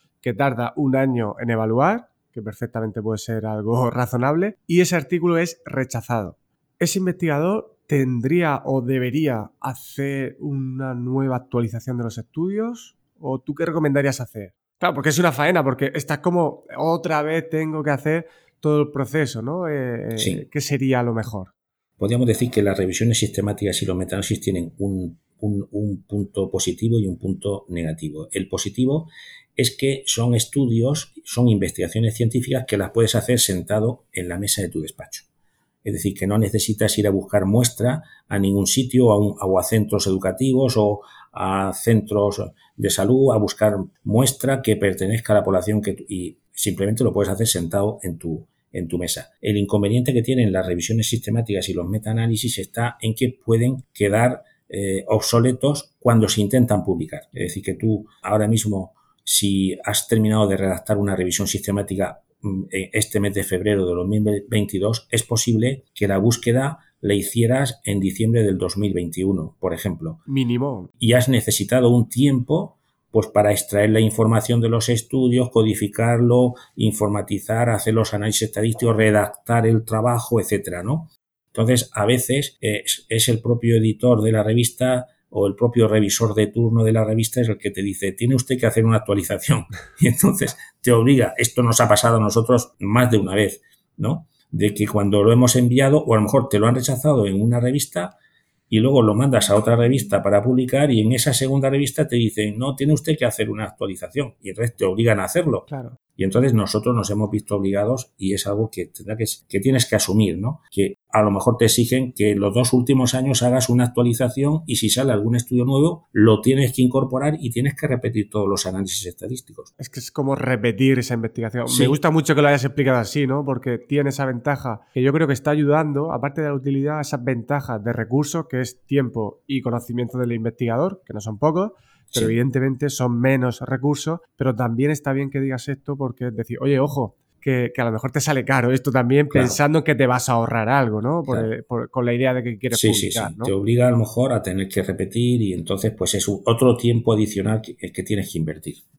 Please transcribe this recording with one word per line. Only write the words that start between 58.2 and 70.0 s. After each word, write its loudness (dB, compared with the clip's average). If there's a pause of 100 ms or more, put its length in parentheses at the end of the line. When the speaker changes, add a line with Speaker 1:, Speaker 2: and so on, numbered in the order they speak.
Speaker 2:
ahora 0
mismo, -2 (300)
si 0
has -4
terminado 4
de 2
redactar -2
una 0
revisión -2
sistemática, -4 (200)
mm, -4 (100)
eh, -6
este -2
mes -2
de -2
febrero 0
de -2
dos -4
mil 2 (240)
veintidós, -2
es -2
posible -2 (100)
que -2
la 0
búsqueda 0 (220)
la 0
hicieras 0
en -2
diciembre 0
del 2
dos -4
mil -2
veintiuno, -4
por -2
ejemplo. -8